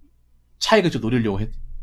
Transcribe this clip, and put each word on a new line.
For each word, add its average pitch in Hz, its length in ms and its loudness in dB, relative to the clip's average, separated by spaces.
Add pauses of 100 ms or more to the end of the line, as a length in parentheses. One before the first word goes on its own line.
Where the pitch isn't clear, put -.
(600)
차익을 190 320 2
좀 117 100 -4
노리려고 110 380 0
했-, 104 120 -4 (320)